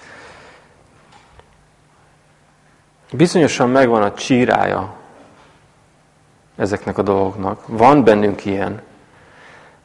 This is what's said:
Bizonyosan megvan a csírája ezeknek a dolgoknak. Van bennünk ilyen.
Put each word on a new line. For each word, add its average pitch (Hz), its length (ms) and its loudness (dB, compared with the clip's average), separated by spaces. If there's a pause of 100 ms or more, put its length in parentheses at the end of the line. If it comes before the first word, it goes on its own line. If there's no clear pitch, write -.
(3000)
Bizonyosan 139 580 0
megvan 123 320 2
a 101 120 -2
csírája 101 840 -2 (1600)
ezeknek 98 420 -6
a 110 40 -2
dolgoknak. 98 640 -2
Van 123 380 4
bennünk 104 420 2
ilyen. 98 360 -6 (1040)